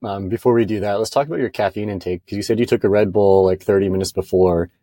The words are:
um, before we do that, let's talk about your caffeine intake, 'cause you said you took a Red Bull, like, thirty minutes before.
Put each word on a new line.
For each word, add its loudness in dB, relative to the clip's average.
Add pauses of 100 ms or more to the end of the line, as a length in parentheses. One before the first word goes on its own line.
um, -8
before 0
we 2
do -4
that, -2
let's -4
talk 0
about -6
your -2
caffeine -4
intake, -6
'cause -10
you -4
said -2
you 0
took 0
a 2
Red 2
Bull, 4
like, 0
thirty 2
minutes -2
before. 0 (140)